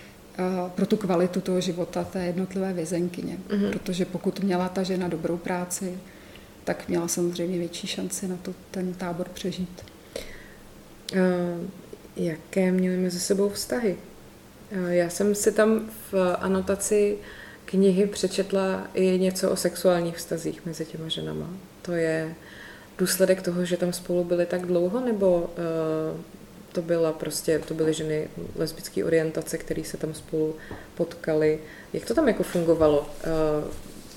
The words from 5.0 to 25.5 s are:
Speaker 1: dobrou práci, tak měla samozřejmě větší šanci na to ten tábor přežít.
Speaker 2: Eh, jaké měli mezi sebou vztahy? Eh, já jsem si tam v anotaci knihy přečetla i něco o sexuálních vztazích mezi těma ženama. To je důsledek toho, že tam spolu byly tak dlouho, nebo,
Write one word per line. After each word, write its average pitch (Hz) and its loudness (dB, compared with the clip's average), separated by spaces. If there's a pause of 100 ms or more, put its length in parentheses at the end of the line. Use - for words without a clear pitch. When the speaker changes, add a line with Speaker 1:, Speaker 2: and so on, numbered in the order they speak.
Speaker 1:
dobrou 165 -2
práci, 180 -4 (720)
tak - -4
měla 175 0
samozřejmě 175 0
větší 170 -6
šanci 190 -6
na 180 -4
to 185 -6 (180)
ten 180 -4
tábor 180 -4
přežít. - -6 (1300)
Speaker 2:
Eh, 180 2 (580)
jaké 185 0
měli 185 4
mezi 180 0
sebou 196 2
vztahy? 226 -2 (760)
Eh, 180 0
já 175 4
jsem 202 2
si 208 4
tam 220 4 (320)
v 185 4
anotaci 196 2 (480)
knihy 190 6
přečetla 190 0 (120)
i 185 4
něco 185 2
o 190 2
sexuálních 175 2
vztazích 156 -6
mezi 160 -6
těma 160 -10
ženama. 156 -6 (320)
To 175 -4
je 160 0 (640)
důsledek 185 4
toho, 180 0
že 175 0
tam 175 2
spolu 175 0
byly 175 2
tak 180 -2
dlouho, 180 2
nebo, 190 4